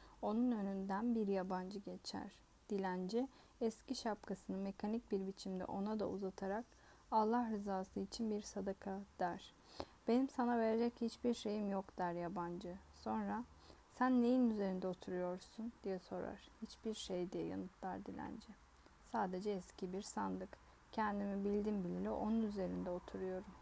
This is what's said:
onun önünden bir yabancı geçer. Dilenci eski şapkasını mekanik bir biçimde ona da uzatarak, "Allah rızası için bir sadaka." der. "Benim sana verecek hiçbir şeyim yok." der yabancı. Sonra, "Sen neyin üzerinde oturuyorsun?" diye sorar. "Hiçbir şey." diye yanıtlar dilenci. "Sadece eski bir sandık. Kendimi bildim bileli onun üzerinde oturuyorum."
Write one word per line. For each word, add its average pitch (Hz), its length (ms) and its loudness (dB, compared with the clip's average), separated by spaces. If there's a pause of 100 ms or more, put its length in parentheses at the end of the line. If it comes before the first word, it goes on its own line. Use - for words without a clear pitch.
(220)
onun 233 300 4
önünden 196 640 0
bir 220 120 2
yabancı 185 520 0
geçer. 190 540 -8 (360)
Dilenci 190 600 2 (320)
eski 233 340 0
şapkasını 202 640 -2
mekanik 208 560 -2
bir 190 140 2
biçimde 190 380 -4
ona 208 360 0
da - 80 2
uzatarak, 196 560 -2 (460)
"Allah 226 400 4
rızası 202 500 -2
için 214 300 -2
bir 208 120 0
sadaka." 196 580 -4 (180)
der. 180 360 -2 (540)
"Benim 254 200 6
sana 240 300 2
verecek 226 420 4
hiçbir 233 340 0
şeyim 208 360 -2
yok." 190 280 -4
der 175 140 0
yabancı. 175 600 -4 (200)
Sonra, 214 500 -2 (540)
"Sen 254 240 8
neyin 247 280 8
üzerinde 190 380 2
oturuyorsun?" 180 840 -4 (120)
diye 190 140 0
sorar. - 520 -6 (120)
"Hiçbir 220 320 -6
şey." 180 380 -2
diye - 140 0
yanıtlar 185 580 -4
dilenci. - 440 -6 (640)
"Sadece 196 380 2
eski 185 420 -2
bir 190 100 -2
sandık. 190 460 -2 (440)
Kendimi 202 520 0
bildim 208 400 2
bileli 180 260 -2
onun 220 320 2
üzerinde 185 480 0
oturuyorum." 185 720 -4